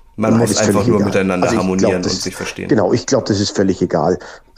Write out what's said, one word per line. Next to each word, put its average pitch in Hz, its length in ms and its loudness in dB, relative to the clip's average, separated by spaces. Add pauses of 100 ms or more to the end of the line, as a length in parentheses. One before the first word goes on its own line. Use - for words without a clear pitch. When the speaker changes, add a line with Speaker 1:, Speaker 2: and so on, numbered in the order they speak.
(160)
Speaker 1:
Man 107 160 2
Speaker 2:
Nein, 113 80 4
Speaker 1:
muss 107 100 2
Speaker 2:
ist 104 80 -2
Speaker 1:
einfach 107 140 2
Speaker 2:
völlig 101 160 0
Speaker 1:
nur 110 80 4
Speaker 2:
egal. 98 140 0
Speaker 1:
miteinander 95 340 0
Speaker 2:
Also - 100 2
ich - 60 0
Speaker 1:
harmonieren 95 300 0
Speaker 2:
glaub, 90 120 0
das 92 120 -4
Speaker 1:
und 95 80 -6
sich 92 120 -8
verstehen. - 340 -8
Speaker 2:
Genau, 98 240 2
ich 117 140 0
glaub, 127 200 0
das 101 120 0
ist 101 160 -2
völlig 95 280 0
egal. 85 360 0 (400)